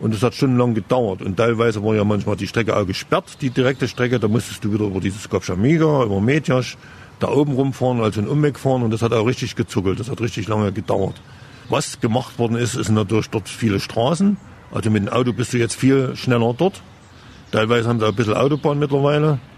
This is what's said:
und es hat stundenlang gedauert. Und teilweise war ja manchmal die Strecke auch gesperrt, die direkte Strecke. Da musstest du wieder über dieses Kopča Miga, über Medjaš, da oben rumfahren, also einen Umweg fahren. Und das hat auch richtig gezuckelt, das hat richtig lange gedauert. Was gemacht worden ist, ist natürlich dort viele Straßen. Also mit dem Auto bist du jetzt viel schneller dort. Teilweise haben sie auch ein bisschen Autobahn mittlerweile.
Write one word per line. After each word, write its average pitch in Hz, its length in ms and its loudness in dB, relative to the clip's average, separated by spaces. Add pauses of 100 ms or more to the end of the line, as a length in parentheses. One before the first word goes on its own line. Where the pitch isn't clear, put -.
und 113 120 0
es 104 80 -2
hat 123 140 2
stundenlang 123 380 2
gedauert. 107 480 0
Und 95 160 -4
teilweise 117 440 2
war 110 140 2
ja 104 80 2
manchmal 104 320 0
die 95 120 -6
Strecke 107 280 0
auch 104 100 2
gesperrt, - 540 -4
die 131 120 -4
direkte 127 360 0
Strecke. 123 320 -2
Da 110 80 0
musstest - 380 -2
du 104 80 0
wieder 107 120 0
über 95 140 -2
dieses 101 300 -4
Kopča 92 260 -2
Miga, 147 480 4
über 101 160 0
Medjaš, 127 580 0 (440)
da 92 80 0
oben 143 240 2
rumfahren, 127 480 0
also 110 180 0
einen 101 100 -2
Umweg 147 300 0
fahren. 131 240 0
Und 113 80 0
das 110 100 -2
hat 117 120 0
auch 113 120 2
richtig 123 300 -2
gezuckelt, 95 440 -2
das 117 100 -8
hat 135 100 -8
richtig 110 300 -6
lange 107 240 0
gedauert. 98 480 -2 (480)
Was - 320 -4
gemacht 123 360 -2
worden 117 200 0
ist, 117 180 -2
ist - 140 -4
natürlich 107 400 2
dort 104 180 -4
viele 98 320 -2
Straßen. 165 560 0 (380)
Also 104 180 -2
mit 107 120 2
dem 101 100 -4
Auto 123 180 2
bist 117 220 -4
du 123 40 0
jetzt 117 180 0
viel 135 420 2
schneller 120 360 2
dort. 165 280 -2 (720)
Teilweise 113 360 2
haben 120 120 0
sie 110 60 2
auch 107 40 4
ein 101 60 -2
bisschen 107 200 0
Autobahn 143 420 0
mittlerweile. 143 640 2 (180)